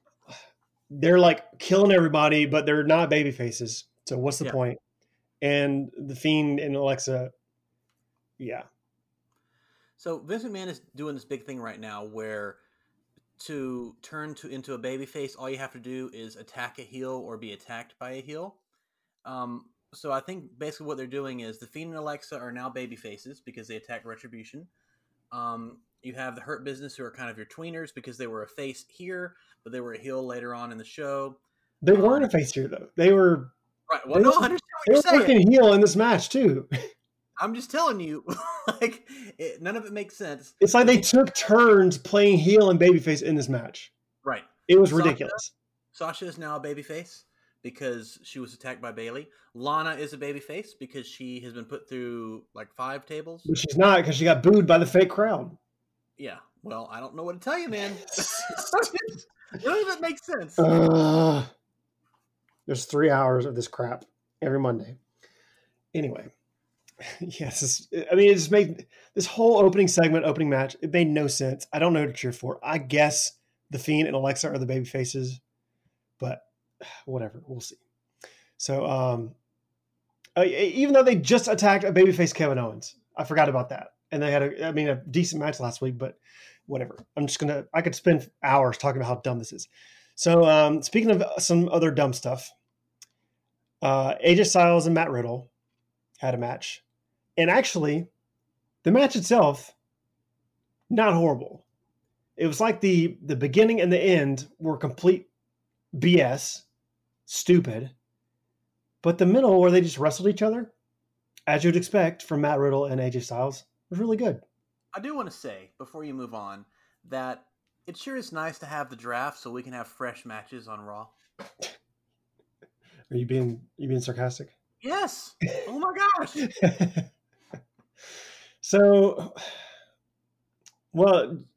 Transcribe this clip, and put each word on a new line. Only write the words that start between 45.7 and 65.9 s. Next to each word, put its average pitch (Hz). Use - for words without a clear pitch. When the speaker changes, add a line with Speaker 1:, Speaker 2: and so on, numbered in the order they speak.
Speaker 2:
Sasha 170
is 160
now 151
a 143
babyface 147
because 123
she -
was 117
attacked 127
by 117
Bayley. 117
Lana 156
is 147
a 147
babyface 143
because 131
she 123
has 120
been 117
put 127
through, 120
like, 110
five 131
tables. 156
Speaker 1:
But 156
she's 147
not, 185
'cause 156
she 135
got 156
booed 196
by 165
the 165
fake 185
crowd. 202
Speaker 2:
Yeah. 117
Well, 113
I 113
don't 131
know 160
what 175
to 180
tell 285
you, 330
man. 202
<laughs> -
Speaker 1:
<laughs> 185
Speaker 2:
None 359
of 381
it 359
makes 330
sense. 208
Speaker 1:
Uh, 160
there's 131
three 147
hours 131
of 139
this 120
crap 123
every 139
Monday. 120